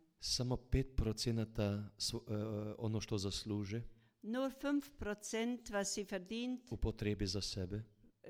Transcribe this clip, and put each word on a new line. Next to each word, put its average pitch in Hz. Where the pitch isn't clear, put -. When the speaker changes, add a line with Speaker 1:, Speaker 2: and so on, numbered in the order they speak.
Speaker 1:
Samo 127
pet -
procenata 107
svo-, -
e, 104
ono 110
što 107
zasluže 101
Speaker 2:
Nur 254
fünf 285
Prozent, 226
was 202
sie 208
verdient, 226
Speaker 1:
upotrijebi 104
za 98
sebe. 95